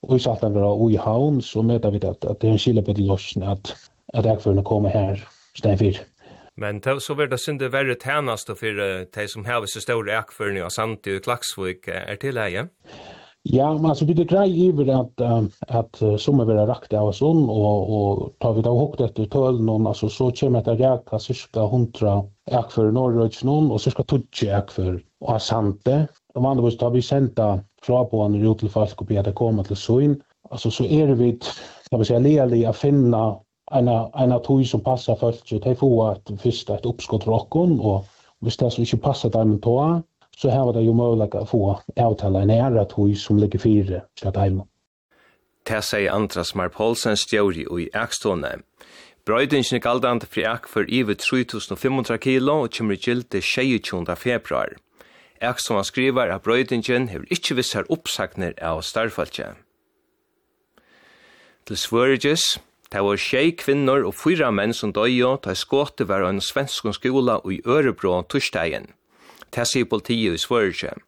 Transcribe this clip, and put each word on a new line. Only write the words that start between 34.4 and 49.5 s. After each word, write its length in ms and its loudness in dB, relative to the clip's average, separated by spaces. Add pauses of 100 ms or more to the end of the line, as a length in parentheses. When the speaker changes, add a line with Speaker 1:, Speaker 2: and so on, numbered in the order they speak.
Speaker 1:
tog 240 4
som 160 -2
passer 380 -2
folk, 260 -2
så 160 -4
de 160 0
får 220 4 (100)
et, 220 -8 (100)
først 320 -2
et 160 -6
oppskott 380 -4
fra 100 2
okken, 400 2
og 300 0 (340)
hvis 160 -4
det 160 0
så 80 -2
ikke 220 0
passer 320 0
dem 260 4
på, 140 2 (580)
så 160 -2
har 240 2
det 140 2
jo 100 4
mulighet 400 2
å 80 -4
få 160 0 (400)
avtale 400 2
en 140 4
ære 340 2
tog 320 2
som 160 2
ligger 240 2
fire, 380 2 (180)
skal 160 -4
ta 140 2
hjemme. 180 -2 (1040)
Speaker 2:
Det 160 0
sier 300 0
Andras 420 -4
Mar 160 -2
Poulsen, 400 0
stjóri 540 0 (100)
i 160 -6
Akstone. 720 -4 (640)
Brøydingen 480 0